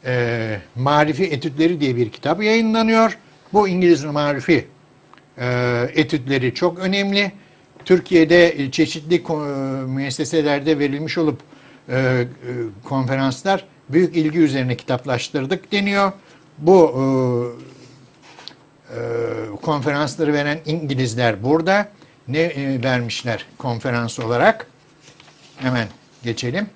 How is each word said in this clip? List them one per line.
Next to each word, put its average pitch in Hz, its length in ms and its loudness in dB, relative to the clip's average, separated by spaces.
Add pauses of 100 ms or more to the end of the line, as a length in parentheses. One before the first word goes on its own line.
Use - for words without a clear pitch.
e, 117 520 -2 (180)
Marifi 147 500 2
Etütleri 156 560 -2
diye 131 140 0
bir 117 140 0
kitap 170 340 -4
yayınlanıyor. 226 720 2 (360)
Bu 202 140 4
İngiliz 175 360 4
Marifi, 147 640 0 (680)
e, 123 100 -4 (480)
etütleri 135 580 0
çok 175 260 -2
önemli. 196 520 0 (540)
Türkiye'de, 170 800 6
e, 131 80 -4
çeşitli 156 520 0
ko-, 135 600 -4
e, - 20 -6
müesseselerde 143 960 0
verilmiş 143 380 -2
olup, 156 220 0 (500)
e, 123 80 -4
e, 127 280 2 (580)
konferanslar 135 840 -2 (240)
büyük 160 260 2
ilgi 156 240 0
üzerine 131 380 2
kitaplaştırdık 135 960 -4
deniyor. 202 400 0 (460)
Bu, 156 380 6
e, 135 80 0 (1900)
e, 117 80 -12 (640)
konferansları 147 720 -2
veren 147 320 -2
İngilizler 127 800 -2
burada. 170 460 2 (380)
Ne, 139 120 -2
e, 139 440 -2
vermişler 120 640 -4 (120)
konferans 120 600 -4
olarak? 120 480 0 (920)
Hemen 127 300 -2 (360)
geçelim. 123 520 -4